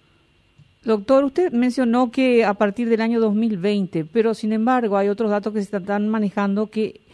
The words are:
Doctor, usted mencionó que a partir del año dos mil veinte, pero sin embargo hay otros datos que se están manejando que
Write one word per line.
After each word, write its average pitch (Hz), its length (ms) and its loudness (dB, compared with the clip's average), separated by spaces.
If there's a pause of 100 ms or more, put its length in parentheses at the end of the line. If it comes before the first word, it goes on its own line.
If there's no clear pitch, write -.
(840)
Doctor, 226 400 2
usted 320 280 0
mencionó 240 600 0
que 247 320 4
a 202 100 0
partir 214 340 -2
del 226 120 2
año 226 180 0
dos 214 160 2
mil 214 240 0
veinte, 185 460 -2
pero 226 280 0
sin 214 200 -4
embargo 220 440 0
hay 196 120 2
otros 208 220 -2
datos 208 220 -2
que 214 80 -4
se 196 160 -6
están 202 320 -2
manejando 208 640 -2
que 214 300 -4 (140)